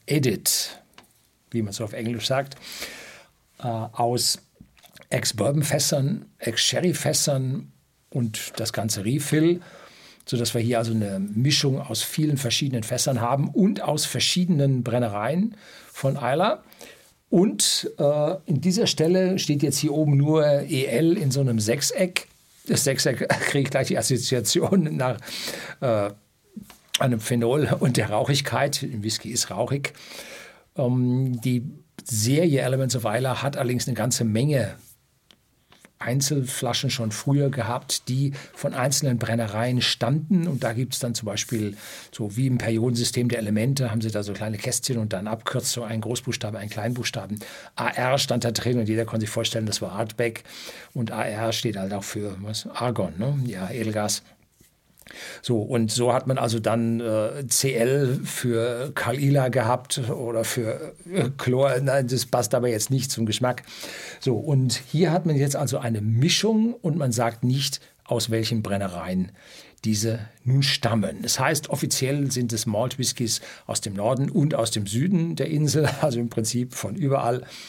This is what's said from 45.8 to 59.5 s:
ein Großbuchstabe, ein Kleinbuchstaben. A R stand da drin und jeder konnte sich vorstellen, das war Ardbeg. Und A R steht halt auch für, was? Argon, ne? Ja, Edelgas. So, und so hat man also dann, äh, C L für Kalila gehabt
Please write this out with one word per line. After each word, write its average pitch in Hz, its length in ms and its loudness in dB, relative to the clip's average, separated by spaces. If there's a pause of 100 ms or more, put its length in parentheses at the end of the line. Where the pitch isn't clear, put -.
ein 110 160 -4
Großbuchstabe, 110 560 -4
ein 104 120 -8
Kleinbuchstaben. 107 720 -4 (380)
A 117 100 0
R 127 300 2
stand 123 260 0
da 120 80 2
drin 123 260 0
und 110 120 2
jeder 113 160 2
konnte 110 160 -4
sich 107 80 -2
vorstellen, 113 380 -2
das - 140 -4
war 92 120 -6
Ardbeg. 113 500 -4 (500)
Und 117 200 -4
A 113 100 -2
R 113 300 -2
steht 110 240 -2
halt 95 160 -4
auch 98 100 -4
für, 104 380 -6
was? 107 260 -8
Argon, 107 500 -2
ne? 135 280 0
Ja, 95 260 -6
Edelgas. 107 500 -2 (1200)
So, 120 220 0
und 117 280 0
so 120 220 2
hat 131 140 0
man 131 100 0
also 117 220 0
dann, 113 400 0
äh, 117 480 -2
C 135 260 0
L 131 500 2
für 120 680 -2
Kalila 135 560 2
gehabt 120 480 0 (100)